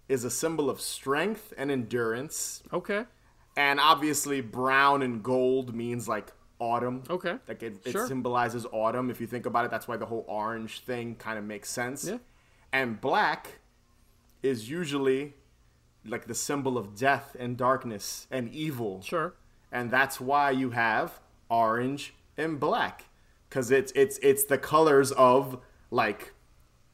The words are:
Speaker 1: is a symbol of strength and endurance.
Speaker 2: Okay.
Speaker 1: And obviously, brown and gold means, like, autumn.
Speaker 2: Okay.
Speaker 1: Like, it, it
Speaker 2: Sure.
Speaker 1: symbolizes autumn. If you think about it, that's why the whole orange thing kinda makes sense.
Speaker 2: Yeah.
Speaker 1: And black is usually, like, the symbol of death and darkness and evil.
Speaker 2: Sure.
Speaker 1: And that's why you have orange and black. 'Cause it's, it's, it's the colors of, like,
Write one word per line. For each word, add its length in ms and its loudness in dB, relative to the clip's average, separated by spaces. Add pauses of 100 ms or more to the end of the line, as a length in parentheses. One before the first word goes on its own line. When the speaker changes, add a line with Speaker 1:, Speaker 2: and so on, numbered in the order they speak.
Speaker 1:
is 160 0
a 60 -4
symbol 380 -2
of 120 -2
strength 760 -4
and 140 -4
endurance. 1000 -4
Speaker 2:
Okay. 320 -4 (520)
Speaker 1:
And 220 2
obviously, 640 2
brown 640 2
and 200 -4
gold 500 2
means, 360 -6
like, 240 -6 (260)
autumn. 500 -2
Speaker 2:
Okay. 280 -4 (100)
Speaker 1:
Like, 160 -12
it, 220 -8
it 80 -6
Speaker 2:
Sure. 160 -2
Speaker 1:
symbolizes 640 -2
autumn. 360 0
If 120 -6
you 80 -6
think 180 -6
about 200 2
it, 40 -4
that's 160 -6
why 100 -4
the 100 -6
whole 200 -6
orange 540 -6
thing 340 -6
kinda 280 -8
makes 280 -10
sense. 380 -6
Speaker 2:
Yeah. 100 -6 (540)
Speaker 1:
And 280 0
black 600 0 (840)
is 260 -2
usually, 680 -2 (680)
like, 220 -8
the 80 -8
symbol 440 -2
of 180 -10
death 420 0
and 180 -6
darkness 760 -2
and 220 -4
evil. 500 -6
Speaker 2:
Sure. 320 -4 (360)
Speaker 1:
And 200 -4
that's 300 2
why 320 4
you 180 0
have 500 0 (300)
orange 640 2 (240)
and 200 -2
black. 460 0 (460)
'Cause 200 0
it's, 240 4
it's, 280 4
it's 220 6
the 140 0
colors 540 6
of, 480 6 (300)
like, 420 0 (600)